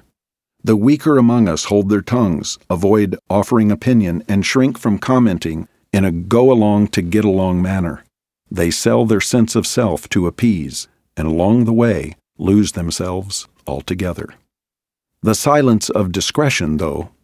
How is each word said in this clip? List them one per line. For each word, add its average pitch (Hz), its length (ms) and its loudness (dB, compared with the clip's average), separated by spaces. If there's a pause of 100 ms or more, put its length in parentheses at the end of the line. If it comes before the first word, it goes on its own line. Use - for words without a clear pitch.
(640)
The 110 140 2
weaker 143 400 2
among 117 320 4
us 78 160 -4
hold 104 240 0
their 101 120 2
tongues, 104 560 -2 (120)
avoid 98 480 0 (120)
offering 104 400 2
opinion, 101 600 0
and 98 160 0
shrink 131 340 0
from 104 180 -2
commenting 92 720 -2 (240)
in 98 140 0
a 92 60 0
go-along-to-get-along 101 1500 2
manner. 92 440 -4 (440)
They 85 220 -2
sell 117 340 2
their 107 140 2
sense 113 340 0
of 104 140 -2
self 101 420 -2
to 87 180 0
appease, 85 600 -4 (300)
and 80 100 -4
along 98 380 2
the 113 80 0
way, 101 420 0 (220)
lose 98 340 2
themselves 90 800 -8 (180)
altogether. 85 680 -8 (840)
The 107 140 2
silence 139 540 2
of 92 240 0
discretion, 92 640 -2
though, 76 320 -4 (140)